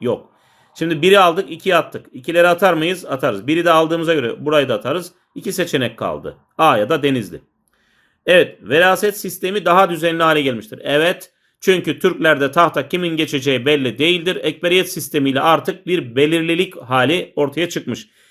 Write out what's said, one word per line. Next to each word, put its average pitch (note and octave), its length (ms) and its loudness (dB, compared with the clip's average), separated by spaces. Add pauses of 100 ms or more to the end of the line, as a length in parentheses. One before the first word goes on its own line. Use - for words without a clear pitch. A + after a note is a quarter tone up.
yok. A2+ 320 -6 (420)
Şimdi D#3+ 260 -4
biri F#3+ 180 6
aldık, E3+ 320 2
ikiyi F3 240 -2
attık. - 360 -4
İkileri E3+ 360 2
atar F3 260 4
mıyız? E3 320 -4
Atarız. B2+ 420 -4
Biri D#3+ 180 0
de E3+ 60 4
aldığımıza E3 420 2
göre B2+ 320 -4
burayı D3 240 2
da A#2+ 40 0
atarız. D3 380 -6 (240)
İki F3 180 -8
seçenek C#3+ 440 -2
kaldı. D#2 400 -8 (200)
A D3+ 200 4
ya G#2 120 0
da D#3 140 0
Denizli. A2 380 -2 (840)
Evet, E3+ 340 4
veraset F3+ 560 2
sistemi F#3+ 480 -6
daha F3 240 4
düzenli E3 340 -2
hale D#3 180 2
gelmiştir. B2 420 -4
Evet, D#3 480 -2 (280)
çünkü F3 400 0
Türklerde D3+ 520 2
tahta D#3+ 380 2
kimin F3 280 -4
geçeceği C3+ 480 -2
belli C3+ 320 0
değildir. E3+ 460 0
Ekberiyet F3 480 0
sistemiyle C3+ 500 -2
artık D#3+ 460 0
bir D3 280 -4
belirlilik E3 600 0
hali C3 600 -2
ortaya D3 340 -2
çıkmış. B2+ 380 -8 (240)